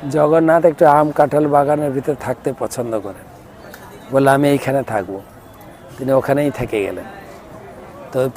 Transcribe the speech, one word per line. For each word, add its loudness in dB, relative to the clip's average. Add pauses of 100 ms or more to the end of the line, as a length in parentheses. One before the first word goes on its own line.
(120)
জগন্নাথ 4
একটু 4
আম 6
কাঁঠাল 2
বাগানের 0
ভিতরে -4
থাকতে -6
পছন্দ -6
করেন, -14 (880)
বললে, 4
"আমি 4
এইখানে 0
থাকবো।" -6 (760)
তিনি -4
ওখানেই 0
থেকে -4
গেলেন। -8 (1080)
তো -4
ওই 0